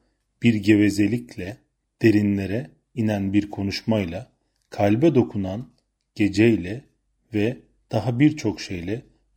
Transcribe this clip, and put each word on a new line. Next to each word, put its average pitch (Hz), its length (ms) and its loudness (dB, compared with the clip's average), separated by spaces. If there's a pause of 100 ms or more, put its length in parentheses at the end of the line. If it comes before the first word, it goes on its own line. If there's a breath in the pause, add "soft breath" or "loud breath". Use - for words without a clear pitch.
(420)
bir 117 120 4
gevezelikle, 104 1040 0 (460)
derinlere 104 680 2 (240)
inen 104 380 -2
bir 101 180 0
konuşmayla, 98 840 -4 (380)
kalbe 120 440 2
dokunan 104 580 -2 (420)
geceyle 104 720 2 (500)
ve 107 240 -2 (340)
daha 117 260 -2
birçok 147 420 0
şeyle 95 440 -8 (320)